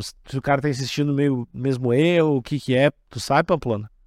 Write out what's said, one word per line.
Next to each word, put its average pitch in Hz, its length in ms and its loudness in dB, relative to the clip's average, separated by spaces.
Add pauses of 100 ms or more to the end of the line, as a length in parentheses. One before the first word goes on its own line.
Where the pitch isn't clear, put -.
se - 360 -12
o 131 40 -4
cara 139 200 0
tá 143 80 -2
insistindo 139 400 -2
no 143 40 0
meio, 139 400 0
mesmo 123 400 -2
erro, 156 440 4
o 127 40 -2
que 143 180 -6
que 127 160 -2
é. 139 160 4 (180)
Tu - 100 -12
sabe, 147 280 2
Pamplona? 113 420 -2 (160)